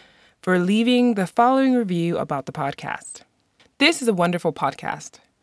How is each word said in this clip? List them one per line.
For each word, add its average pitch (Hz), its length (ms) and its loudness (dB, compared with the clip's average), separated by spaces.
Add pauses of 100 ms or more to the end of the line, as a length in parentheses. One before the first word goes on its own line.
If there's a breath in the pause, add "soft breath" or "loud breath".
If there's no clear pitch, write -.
(420 soft breath)
for 180 160 2
leaving 233 560 2
the 190 120 -2
following 262 480 2
review 175 440 0
about 147 280 -6
the - 60 -10
podcast. - 720 -8 (560 soft breath)
"This 311 240 2
is 233 60 -2
a 214 60 4
wonderful 175 380 0
podcast. - 640 -8 (240)